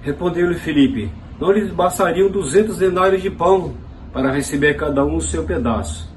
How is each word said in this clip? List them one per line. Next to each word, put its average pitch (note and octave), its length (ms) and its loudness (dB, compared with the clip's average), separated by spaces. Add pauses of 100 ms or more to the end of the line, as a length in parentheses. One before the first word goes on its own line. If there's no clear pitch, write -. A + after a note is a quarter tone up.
Respondeu-lhe E3+ 540 -2
Filipe: C#3 540 2 (300)
'Não F3+ 140 4
lhes G3 180 0
bastariam F3+ 580 2
duzentos F#3+ 500 2
denários F#3 420 2
de F#3+ 80 -2
pão E3+ 460 2 (360)
para C3 220 0
receber C#3+ 400 2
cada C#3+ 320 0
um D#3 100 -2
o E3 60 -2
seu D#3 240 -4
pedaço?' A#2 720 -4